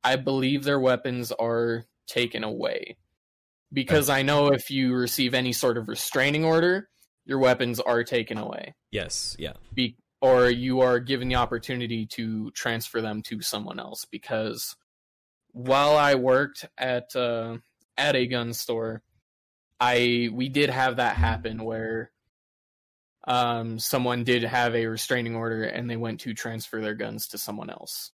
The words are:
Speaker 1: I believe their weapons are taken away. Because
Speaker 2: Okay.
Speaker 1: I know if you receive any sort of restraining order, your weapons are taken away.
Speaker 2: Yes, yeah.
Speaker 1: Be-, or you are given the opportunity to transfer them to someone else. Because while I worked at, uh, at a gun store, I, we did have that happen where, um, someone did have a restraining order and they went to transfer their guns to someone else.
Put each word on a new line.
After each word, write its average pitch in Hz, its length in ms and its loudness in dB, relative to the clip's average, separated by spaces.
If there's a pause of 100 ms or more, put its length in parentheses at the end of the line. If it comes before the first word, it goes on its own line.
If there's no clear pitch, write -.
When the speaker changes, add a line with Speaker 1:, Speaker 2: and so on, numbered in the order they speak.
Speaker 1:
I 127 140 2
believe 135 480 0
their 143 160 2
weapons 123 540 0
are 117 500 0 (240)
taken 117 380 -2
away. - 500 -4 (760)
Because 139 360 2
Speaker 2:
Okay. 135 100 4
Speaker 1:
I - 40 2
know 143 240 4
if 139 240 2
you 131 240 2
receive 123 380 0
any 127 180 2
sort 120 260 2
of 107 120 -6
restraining 143 560 0
order, 175 440 2 (360)
your 135 140 -2
weapons 123 420 4
are 120 240 2
taken 113 320 -2
away. - 380 -10 (160)
Speaker 2:
Yes, - 460 -6
yeah. 76 160 -8 (200)
Speaker 1:
Be-, 120 240 -2 (240)
or 123 280 8
you 127 300 0
are 123 220 6
given 127 260 -4
the 127 80 0
opportunity 120 680 -2
to 110 460 -6
transfer 113 500 -4
them 107 220 -4
to 107 180 -10
someone 95 360 -6
else. - 280 -12
Because 110 720 -8 (760)
while 135 460 4
I 143 180 6
worked 131 500 2 (120)
at, 127 360 -4
uh, 117 440 -2 (400)
at 139 180 2
a 127 100 4
gun 120 280 -2
store, 113 480 -4 (800)
I, 120 500 4
we 127 160 -2
did 143 220 2
have 131 260 0
that 123 220 0
happen 110 480 0
where, 113 460 -6 (1160)
um, 117 520 0
someone 123 440 0
did 123 200 4
have 120 320 2
a 113 120 2
restraining 117 480 -2
order 113 300 -2
and 120 240 -4
they 113 80 -4
went 113 240 -4
to 117 120 -6
transfer 113 480 -8
their 107 140 -4
guns 110 320 -8
to 104 100 -12
someone - 320 -8
else. - 480 -14